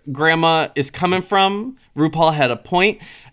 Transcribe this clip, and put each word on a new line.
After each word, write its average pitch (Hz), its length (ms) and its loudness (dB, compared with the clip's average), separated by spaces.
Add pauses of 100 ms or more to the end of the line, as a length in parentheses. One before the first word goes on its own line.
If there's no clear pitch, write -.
(120)
Grandma 160 640 0
is 139 160 -2
coming 180 300 -2
from. 202 560 -2 (180)
RuPaul 160 380 2
had 139 180 2
a 113 40 -4
point. 185 440 -2 (320)